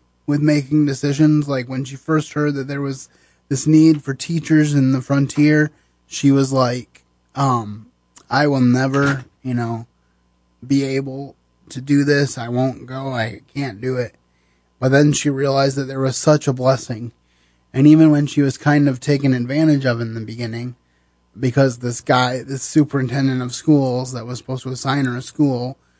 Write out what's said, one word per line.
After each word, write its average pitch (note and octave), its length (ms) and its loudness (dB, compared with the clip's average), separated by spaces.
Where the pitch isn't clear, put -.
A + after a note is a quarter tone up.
with D3 140 0
making D3 460 2
decisions. C#3+ 640 2
Like, B2+ 200 -4
when C3 160 -6
she C3+ 120 -14
first D#3 360 -2
heard D3 220 -2
that C3+ 120 -6
there C#3+ 140 -6
was C3+ 280 -8
this C#3 180 -4
need D#3 360 6
for C3+ 120 -6
teachers D3+ 600 0
in C3 180 4
the C3 100 0
frontier, D3+ 680 2
she C#3 240 2
was C3+ 200 2
like, B2 520 -2
um, A#2 500 -2
"I C#3 200 0
will C3+ 120 0
never, C3 640 0
you B2+ 120 -6
know, A#2 320 -6
be C#3 160 0
able C3+ 540 -6
to C3 120 -12
do C#3+ 240 2
this. C#3+ 340 0
I A#2+ 100 -8
won't B2 380 -2
go. C3+ 260 -10
I A2+ 300 -6
can't B2+ 260 -8
do B2+ 160 -4
it." B2 200 -6
But C3 100 0
then D3 220 6
she D3 180 -2
realized C#3 460 0
that C#3 80 -4
there C3+ 160 -8
was C3+ 160 -2
such D3+ 320 2
a - 40 2
blessing. B2+ 600 -2
And C#3 140 4
even D#3 240 8
when D3 160 2
she C#3+ 160 0
was C3+ 160 -2
kind D3 300 2
of B2 120 -2
taken C#3 340 0
advantage C3+ 520 0
of A#2 140 0
in A2+ 140 -6
the A2+ 60 -8
beginning, A#2 540 -8
because B2+ 400 0
this A#2+ 220 -6
guy, B2+ 420 0
this C3+ 200 -10
superintendent C3+ 800 0
of B2 140 -8
schools C3 580 0
that A#2 140 -10
was B2 120 -10
supposed C3 260 -10
to B2+ 60 -10
assign C3+ 360 -4
her B2 100 -4
a B2+ 60 -8
school, C3 560 -2